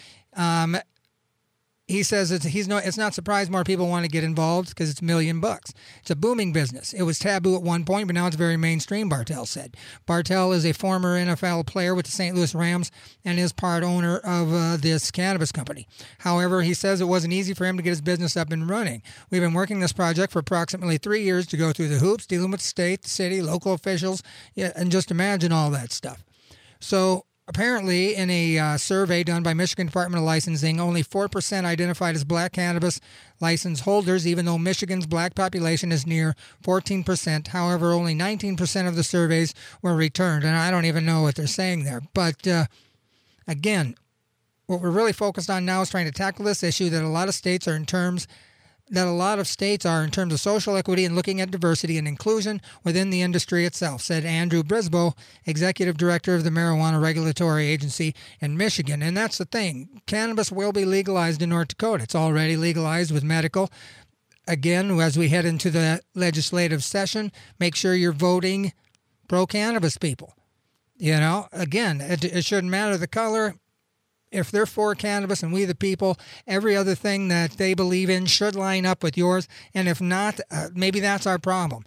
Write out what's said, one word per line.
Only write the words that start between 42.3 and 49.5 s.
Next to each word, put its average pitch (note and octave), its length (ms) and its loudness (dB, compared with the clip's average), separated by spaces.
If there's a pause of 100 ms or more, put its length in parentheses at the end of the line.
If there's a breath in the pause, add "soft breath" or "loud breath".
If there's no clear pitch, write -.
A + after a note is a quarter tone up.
uh, E3+ 180 4 (800 soft breath)
again, D#3+ 460 0 (720)
what F3+ 160 -2
we're F3 80 0
really G#3 240 4
focused G3+ 380 -2
on F#3 140 0
now F#3 180 0
is - 80 -4
trying F3 140 0
to D3+ 60 -4
tackle F#3+ 340 -4
this G#3 180 0
issue F3 260 0
that D#3+ 140 0
a D#3+ 40 -2
lot E3+ 220 0
of G3 60 -2
states F3+ 320 -2
are D#3+ 80 0
in D#3 100 -4
terms, F3+ 420 -2 (600 soft breath)
that F#3 200 0
a F3 40 0
lot F#3+ 280 0
of F#3+ 80 -2
states G3+ 360 -2